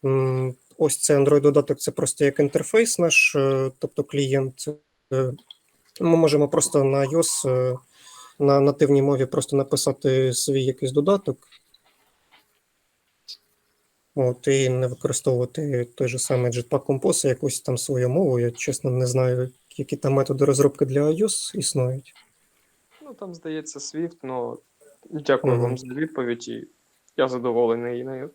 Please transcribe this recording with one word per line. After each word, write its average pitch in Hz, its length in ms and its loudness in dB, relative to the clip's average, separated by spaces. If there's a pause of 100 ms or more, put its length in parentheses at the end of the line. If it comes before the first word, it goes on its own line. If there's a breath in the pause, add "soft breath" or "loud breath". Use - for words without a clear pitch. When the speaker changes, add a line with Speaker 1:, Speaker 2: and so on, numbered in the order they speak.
Speaker 1:
м, 131 500 0 (240)
ось 151 200 0
цей - 180 2
Android-додаток — 143 640 4
це - 120 -6
просто - 340 -2
як 139 160 0
інтерфейс 220 580 0
наш, - 380 2
е, 135 420 0
тобто - 260 -6
клієнт. 135 640 -2 (440)
Е, 131 200 -2 (680)
ми 165 160 4
можемо 147 320 4
просто 143 360 2
на 135 140 2
айос, 143 460 0
е, 127 320 0 (600 loud breath)
на 139 220 6
нативній 139 420 4
мові 135 240 2
просто 139 300 -2
написати 135 760 0
свій 135 320 -2
якийсь 131 280 -4
додаток. 151 460 0 (2750)
От, 127 320 -2
і 135 200 2
не 127 180 0
використовувати 127 1000 -2
той 123 240 -4
же 123 100 -4
самий 123 340 -2
Jetpack 120 320 -4
Compose, 143 420 0
якусь 135 340 -2
там 127 180 -4
свою 127 300 -2
мову. 139 300 0
Я, 120 120 0
чесно, 135 400 -6
не 127 160 0
знаю, 127 440 0 (260)
які 139 200 -6
там 135 160 -2
методи 139 320 0
розробки 143 400 2
для 139 220 0
айос 185 480 -2
існують. 131 600 -4 (1000)
Speaker 2:
Там, 185 200 -14
здається, 156 440 -10
SWIFT, 165 440 -8
но 123 360 -8 (520)
дякую 139 440 2
Speaker 1:
Мгм. 120 80 0
Speaker 2:
вам 127 160 -2
за 127 160 -14
відповідь, 127 540 -6
і 113 200 -12 (480)
я 135 120 2
задоволений 120 760 -2
нею. 131 300 -12